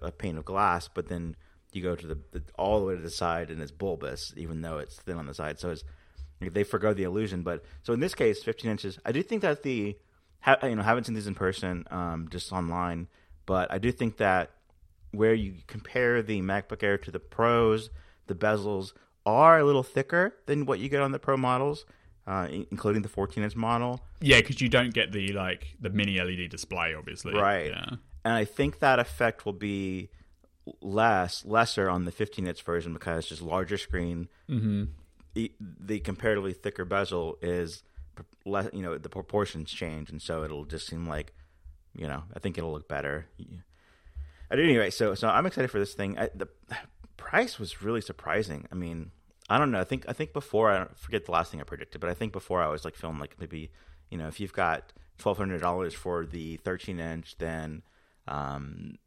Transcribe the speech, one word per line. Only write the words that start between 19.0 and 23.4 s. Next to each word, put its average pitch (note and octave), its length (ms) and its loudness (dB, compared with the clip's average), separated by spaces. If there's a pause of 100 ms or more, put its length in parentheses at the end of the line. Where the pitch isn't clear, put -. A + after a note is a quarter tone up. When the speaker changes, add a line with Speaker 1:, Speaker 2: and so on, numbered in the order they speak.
Speaker 1:
are D3+ 320 10
a D3+ 60 6
little C#3 180 6
thicker E3+ 520 0 (120)
than D3 200 2
what B2+ 120 2
you A#2 100 -4
get C#3 140 2
on C3+ 100 0
the C3+ 60 -4
Pro C#3 180 2
models, C3 480 2 (420)
uh, F#2+ 240 -2
in-, E2+ 200 -6
including G#2 320 2
the G2+ 60 -6
fourteen G2+ 360 -2